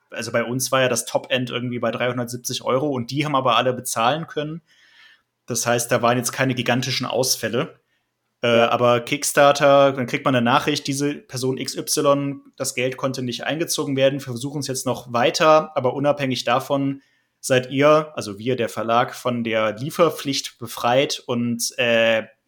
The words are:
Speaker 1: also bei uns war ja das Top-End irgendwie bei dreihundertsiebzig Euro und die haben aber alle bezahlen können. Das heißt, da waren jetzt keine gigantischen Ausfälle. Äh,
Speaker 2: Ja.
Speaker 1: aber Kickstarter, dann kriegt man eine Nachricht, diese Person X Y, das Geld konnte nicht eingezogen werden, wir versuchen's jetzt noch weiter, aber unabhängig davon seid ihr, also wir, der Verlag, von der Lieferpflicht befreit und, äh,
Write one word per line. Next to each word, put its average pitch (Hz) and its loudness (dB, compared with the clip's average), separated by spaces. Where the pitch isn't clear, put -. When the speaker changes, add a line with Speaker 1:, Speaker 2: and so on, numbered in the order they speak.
Speaker 1:
also 110 -10
bei 117 0
uns 131 -4
war 131 2
ja 127 2
das 120 -2
Top-End 127 -4
irgendwie 123 -6
bei 117 -2
dreihundertsiebzig 120 -6
Euro 135 0
und 123 -4
die 143 -2
haben 151 -2
aber 123 2
alle 123 2
bezahlen 127 -2
können. 156 -8
Das - -4
heißt, 120 0
da 117 2
waren 120 4
jetzt 123 -4
keine 131 0
gigantischen 127 -2
Ausfälle. 120 -2
Äh, 117 4
Speaker 2:
Ja. 117 4
Speaker 1:
aber 120 4
Kickstarter, 143 4
dann 131 -4
kriegt 139 -4
man 139 2
eine 117 2
Nachricht, 143 0
diese 143 -2
Person 131 -6
X - -8
Y, 143 0
das 127 -6
Geld 127 -2
konnte 131 -4
nicht 120 -6
eingezogen 147 -4
werden, 135 2
wir 139 -14
versuchen's 135 -8
jetzt 127 -6
noch 123 -6
weiter, 156 4
aber 127 0
unabhängig 139 -2
davon 139 0
seid 127 0
ihr, 151 4
also 101 -8
wir, 120 -2
der 113 -2
Verlag, 117 0
von 120 -4
der 110 0
Lieferpflicht 143 -2
befreit 123 0
und, 120 -2
äh, 113 2